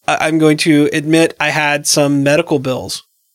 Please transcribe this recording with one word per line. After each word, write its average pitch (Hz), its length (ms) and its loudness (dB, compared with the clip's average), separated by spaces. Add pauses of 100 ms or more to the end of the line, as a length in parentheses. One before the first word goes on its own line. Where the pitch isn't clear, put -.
I, - 200 -2
I'm 160 100 0
going 156 200 4
to 147 360 2
admit 160 480 0
I 147 80 0
had 147 360 -2
some 143 380 0
medical 151 360 0
bills 127 440 -8 (320)